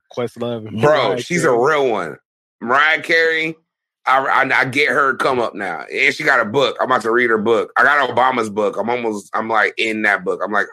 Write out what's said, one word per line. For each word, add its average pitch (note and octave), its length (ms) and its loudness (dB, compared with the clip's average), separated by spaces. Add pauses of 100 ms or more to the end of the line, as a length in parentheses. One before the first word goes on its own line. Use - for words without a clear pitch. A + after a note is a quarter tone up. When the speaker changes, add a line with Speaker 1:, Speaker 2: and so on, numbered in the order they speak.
(160)
Speaker 1:
Questlove A#2 520 -6
and G#2+ 120 -8
Speaker 2:
Bro, C#3+ 300 4
Speaker 1:
Mariah - 100 -2
Speaker 2:
she's E3+ 220 -4
Speaker 1:
Carey. C3 120 2
Speaker 2:
a A#2 40 2
real C#3 320 2
one. E2+ 260 -4 (460)
Mariah D3 400 2
Carey, D#3+ 540 0 (500)
I, C3 180 4
I, B2+ 360 2
I C3 40 2
get C#3 240 0
her C3+ 280 0
come C3+ 220 0
up A2 160 -2
now. E2+ 380 -8
And C3 220 0
she D#3 100 -10
got C3+ 160 2
a A2 60 0
book. A#2+ 340 0
I'm A2+ 60 0
about A#2+ 160 2
to A2+ 80 -2
read A#2+ 180 2
her A2+ 80 2
book. G#2+ 400 0
I A#2+ 60 4
got C3+ 260 4
Obama's A#2+ 400 0
book. G2+ 300 -2
I'm G#2 100 -2
almost, A2+ 460 -4
I'm, A2 160 -4
like, G#2+ 260 2
in A2 260 -2
that G2 220 2
book. F#2 180 -2
I'm, G2 100 -4
like, G2+ 200 0